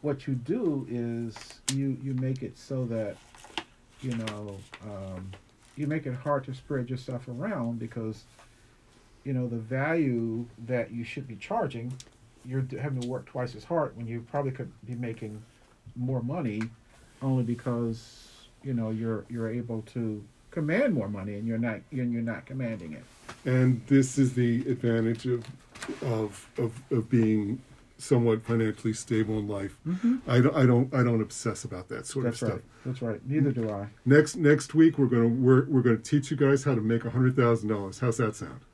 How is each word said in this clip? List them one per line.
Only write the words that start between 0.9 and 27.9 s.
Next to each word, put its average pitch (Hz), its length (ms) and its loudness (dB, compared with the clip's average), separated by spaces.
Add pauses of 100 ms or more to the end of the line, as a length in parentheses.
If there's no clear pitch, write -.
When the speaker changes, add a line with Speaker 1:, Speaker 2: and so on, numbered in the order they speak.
Speaker 1:
you, 135 240 0
you 131 140 -4
make 131 260 -2
it - 160 -10
so 131 280 -6
that, 110 300 -4 (840)
you 127 140 -4
know, 104 420 -8 (260)
um, 95 460 -10 (460)
you 147 100 -4
make 151 220 -2
it 127 80 -4
hard 139 300 -2
to 135 100 -10
spread 127 340 -4
yourself 127 380 -8
around, 127 500 -4
because, 113 460 -8 (1000)
you 135 100 -4
know, 127 140 0
the 117 100 -4
value 120 920 0 (180)
that 120 260 -2
you 117 120 -6
should 135 240 -10
be 117 80 -12
charging, 127 580 -4 (520)
you're 131 160 -4
d-, 131 160 -6
having 135 240 -4
to 120 60 -6
work 127 200 -6
twice 127 260 -6
as 107 120 -16
hard 165 300 0
when 113 120 -10
you 117 240 -8
probably 139 200 -2
could 131 200 -8 (160)
be 120 80 -8
making 110 440 -8 (560)
more 123 280 -2
money, 120 400 -4 (580)
only 131 220 2
because, 117 880 -4 (320)
you 135 100 -4
know, 113 160 0
you're, 110 400 -2
you're 117 180 -4
able 117 360 -4
to 110 400 -6 (260)
command 175 460 0
more 107 120 -2
money, 101 280 -6
and 107 120 -6
you're 113 120 0
not, 113 220 -2 (100)
and 127 200 -2
you're 117 120 -2
not 113 240 -6
commanding 113 460 -6
it. 71 100 -14 (420)
Speaker 2:
And 127 420 4
this 135 300 6
is 131 160 4
the 120 280 2
advantage 117 680 0
of, 120 180 -2 (560)
of, 110 560 -2
of, 117 240 -4 (100)
of 117 180 0
being 110 520 4 (380)